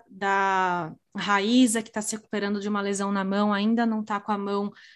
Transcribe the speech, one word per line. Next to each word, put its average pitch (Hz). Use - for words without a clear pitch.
da 190
Raíza, 214
que -
tá 214
se 214
recuperando 202
de 202
uma 208
lesão 202
na 196
mão, 208
ainda 220
não 220
tá 214
com 202
a 202
mão 202